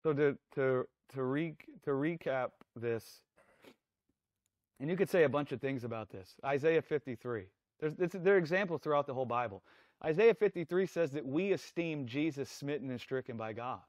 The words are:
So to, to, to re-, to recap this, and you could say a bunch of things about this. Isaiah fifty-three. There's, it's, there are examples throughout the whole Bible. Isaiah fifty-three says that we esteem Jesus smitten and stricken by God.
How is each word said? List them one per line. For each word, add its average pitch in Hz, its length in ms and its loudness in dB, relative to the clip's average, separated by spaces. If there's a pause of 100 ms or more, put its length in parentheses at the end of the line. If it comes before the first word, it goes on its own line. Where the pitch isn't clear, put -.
So 156 100 2
to, 143 240 4 (180)
to, 131 320 2 (280)
to 135 80 -2
re-, 151 320 -2 (280)
to 147 80 -2
recap 135 600 -2 (240)
this, 117 460 -4 (1600)
and 139 100 -4
you 185 60 0
could 175 140 0
say 175 140 6
a 135 60 6
bunch 143 220 -2
of 123 80 -4
things 135 240 -4
about 113 260 -8
this. - 260 -16 (100)
Isaiah 143 380 4
fifty-three. 120 600 -4 (340)
There's, 151 180 -2
it's, 180 220 0
there 190 160 6
are - 20 6
examples 170 440 0
throughout 143 260 0
the 135 80 -6
whole 131 100 -2
Bible. 117 380 -4 (420)
Isaiah 190 300 6
fifty-three 180 500 0
says 165 260 0
that 139 140 -6
we 180 280 0
esteem 156 520 -4
Jesus 139 440 -4
smitten 139 420 -6
and 120 100 -8
stricken 127 340 -6
by 110 180 -8
God. 117 360 -8